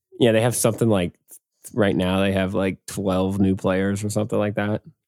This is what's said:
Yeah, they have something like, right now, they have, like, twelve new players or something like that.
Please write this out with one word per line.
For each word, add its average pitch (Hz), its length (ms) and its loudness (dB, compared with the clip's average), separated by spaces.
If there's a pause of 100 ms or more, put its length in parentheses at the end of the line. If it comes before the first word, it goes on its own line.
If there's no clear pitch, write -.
(200)
Yeah, 117 120 6
they 110 100 2
have 120 140 0
something 117 340 0
like, 90 240 0 (580)
right 101 240 0
now, 92 240 2
they 98 120 2
have, 95 220 0
like, 95 320 -2
twelve 95 540 -2
new 95 160 2
players 98 480 -2
or 104 60 -4
something 107 280 -2
like 104 180 -2
that. 104 260 -2 (260)